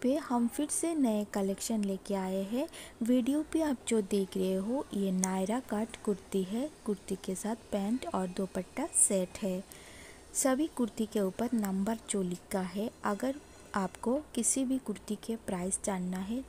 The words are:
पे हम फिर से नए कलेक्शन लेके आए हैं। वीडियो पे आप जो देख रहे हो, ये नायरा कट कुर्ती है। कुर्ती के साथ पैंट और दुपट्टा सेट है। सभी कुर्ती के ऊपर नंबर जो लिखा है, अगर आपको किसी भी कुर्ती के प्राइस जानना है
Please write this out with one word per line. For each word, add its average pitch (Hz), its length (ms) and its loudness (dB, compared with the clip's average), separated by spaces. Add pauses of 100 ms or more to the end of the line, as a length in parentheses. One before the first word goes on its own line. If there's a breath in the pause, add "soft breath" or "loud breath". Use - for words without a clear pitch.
पे 254 180 4
हम 240 280 2
फिर 294 200 -2
से 330 260 0
नए 226 300 4 (100)
कलेक्शन 202 500 0
लेके 196 300 -2
आए 190 300 0
हैं। 240 220 -2 (360 loud breath)
वीडियो 254 500 4
पे 320 100 4
आप 294 260 0
जो 226 140 4
देख 190 340 0
रहे 190 200 2
हो, 226 280 0 (100)
ये 196 180 2
नायरा 190 480 2 (100)
कट 220 340 -2
कुर्ती 196 400 0
है। 226 240 -2 (180)
कुर्ती 190 380 -2
के 190 120 -2
साथ - 360 -6
पैंट 214 340 0
और 190 220 0
दुपट्टा 190 580 -4 (120)
सेट 185 400 2
है। 190 240 -2 (720 loud breath)
सभी 269 340 4
कुर्ती 226 380 0
के 208 160 0
ऊपर 190 320 0
नंबर 202 440 2 (120)
जो 196 120 2
लिखा 180 400 -2
है, 196 280 -2 (140)
अगर 254 360 0 (340)
आपको 202 400 0 (200)
किसी 262 300 2
भी 262 140 2
कुर्ती 214 380 -4
के - 200 -6
प्राइस 190 480 -4
जानना 185 340 -2
है 220 300 -2